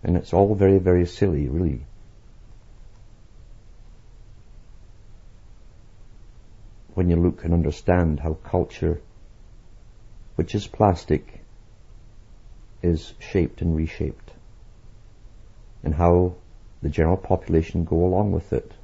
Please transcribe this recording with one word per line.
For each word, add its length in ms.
And 140
it's 160
all 200
very, 240
very 300
silly, 400
really, 360
when 160
you 60
look 280
and 120
understand 640
how 160
culture, 680
which 180
is 140
plastic, 760
is 340
shaped 460
and 120
reshaped, 560
and 120
how 400
the 60
general 280
population 680
go 220
along 260
with 220
it. 200